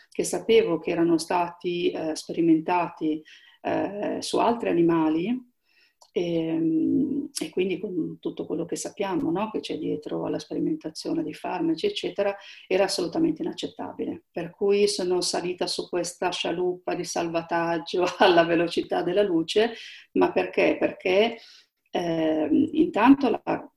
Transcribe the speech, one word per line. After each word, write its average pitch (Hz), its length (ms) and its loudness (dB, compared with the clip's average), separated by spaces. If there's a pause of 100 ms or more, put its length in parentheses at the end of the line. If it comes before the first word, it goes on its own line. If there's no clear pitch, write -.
(100)
che 185 140 -2
sapevo 175 540 2
che - 120 -4
erano 170 280 4
stati, 175 720 -2
eh, 160 240 -4
sperimentati, 165 1080 0 (400)
eh, 180 580 -2
su - 180 -2
altri 226 300 0
animali, 170 800 2 (640)
ehm, 170 1200 0 (100)
e - 100 -6
quindi 185 280 0
con 175 400 -6
tutto - 280 -8
quello 170 180 -4
che 170 120 -6
sappiamo, 185 540 -4
no? 208 200 -2
Che - 100 -6
c'è - 180 -8
dietro - 460 -6
alla 160 140 -4
sperimentazione - 840 -4
dei - 120 -8
farmaci, 165 520 -2
eccetera, 202 500 -2 (300)
era 190 180 2
assolutamente - 580 0
inaccettabile. - 880 -8
Per 170 200 -8
cui 202 380 2
sono 180 320 0
salita 175 460 -2
su - 220 -6
questa 175 420 -4
scialuppa 180 640 -2
di 175 100 -4
salvataggio 170 1000 -2
<laughs> 180 140 -2
alla 175 260 8
velocità 170 580 0
della 180 200 2
luce, 208 520 2 (380)
ma 180 200 2
perché? 180 460 2
Perché, 208 600 2 (520)
ehm, 160 840 2
intanto 226 580 4
la, - 460 -4